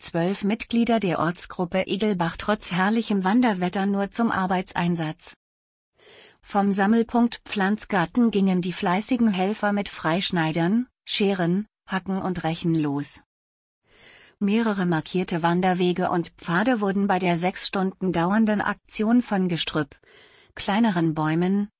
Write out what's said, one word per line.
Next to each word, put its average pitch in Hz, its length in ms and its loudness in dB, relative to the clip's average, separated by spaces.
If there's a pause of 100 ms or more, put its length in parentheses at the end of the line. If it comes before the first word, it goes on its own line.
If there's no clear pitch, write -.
zwölf 180 420 -2
Mitglieder 226 560 0
der 180 200 -2
Ortsgruppe 180 680 -4
Igelbach 180 500 -2
trotz - 360 -4
herrlichem 202 520 0
Wanderwetter 196 640 2
nur 196 240 -2
zum 233 200 0
Arbeitseinsatz. 175 1040 -2 (1080)
Vom 202 300 0
Sammelpunkt 226 720 2
Pflanzgarten 208 880 0
gingen 190 300 2
die 180 100 -4
fleißigen 214 560 0
Helfer 202 440 0
mit 202 160 -2
Freischneidern, 170 1000 0 (160)
Scheren, 196 600 0 (200)
Hacken 190 340 -4
und 175 220 -4
Rechen 165 320 0
los. 147 480 -2 (1160)
Mehrere 208 440 0
markierte 170 600 0
Wanderwege 180 680 2
und 175 260 -2
Pfade 214 440 0
wurden 196 260 0
bei 185 140 0
der 175 160 2
sechs 180 320 -2
Stunden 185 440 -2
dauernden 202 480 2
Aktion 220 600 0
von 190 260 0
Gestrüpp, 156 460 -4 (600)
kleineren 190 580 2
Bäumen, 175 540 0 (120)